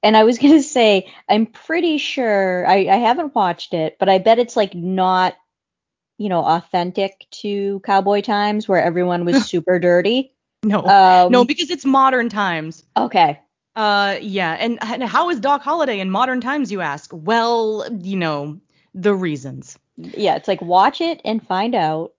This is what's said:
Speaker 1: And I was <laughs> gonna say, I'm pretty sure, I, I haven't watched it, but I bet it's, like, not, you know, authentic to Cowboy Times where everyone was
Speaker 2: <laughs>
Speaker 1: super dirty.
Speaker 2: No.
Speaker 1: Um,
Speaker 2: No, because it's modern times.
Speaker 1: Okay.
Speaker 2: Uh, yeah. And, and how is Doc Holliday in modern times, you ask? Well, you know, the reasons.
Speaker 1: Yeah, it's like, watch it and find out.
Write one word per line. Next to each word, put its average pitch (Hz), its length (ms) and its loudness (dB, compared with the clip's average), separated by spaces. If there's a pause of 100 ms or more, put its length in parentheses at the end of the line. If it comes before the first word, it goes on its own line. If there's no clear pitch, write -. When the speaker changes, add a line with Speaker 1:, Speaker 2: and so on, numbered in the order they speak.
Speaker 1:
And 214 140 4
I 214 60 8
was 233 140 4
<laughs> - 20 -12
gonna 294 240 6
say, 214 480 2 (180)
I'm 214 160 2
pretty 320 520 -4
sure, 196 720 -2
I, 190 200 4
I 190 100 4
haven't 262 380 0
watched 185 380 -2
it, 160 260 -4
but 185 100 2
I 190 100 6
bet 226 200 4
it's, 240 160 -2
like, 208 200 0
not, 185 600 0 (840)
you 208 120 -6
know, 170 140 0
authentic 180 840 -2 (140)
to 196 440 -6
Cowboy 202 360 2
Times 208 460 -2
where 180 160 2
everyone 175 420 -2
was 202 200 0
Speaker 2:
<laughs> - 40 -16
Speaker 1:
super 180 300 -2
dirty. 180 540 0 (300)
Speaker 2:
No. 208 220 0
Speaker 1:
Um, 185 460 6
Speaker 2:
No, 247 140 6
because 285 240 -6
it's 330 160 -8
modern 262 440 2
times. 175 540 -6 (140)
Speaker 1:
Okay. 170 420 0 (360)
Speaker 2:
Uh, 202 460 0
yeah. 190 380 -4
And, 233 220 -4
and 240 220 -6
how 262 260 -2
is 302 100 -4
Doc 277 220 -2
Holliday 285 380 -4
in 190 100 -6
modern 254 320 -2
times, 254 300 -4
you 196 100 -6
ask? 147 320 -8
Well, 220 720 -2 (160)
you 190 140 -8
know, 156 440 -4 (340)
the 196 200 -2
reasons. 139 640 -8 (200)
Speaker 1:
Yeah, 170 400 -4
it's - 100 -10
like, 196 140 -4
watch 185 400 0
it 330 240 -4
and 220 200 -6
find 214 300 -4
out. 160 440 -2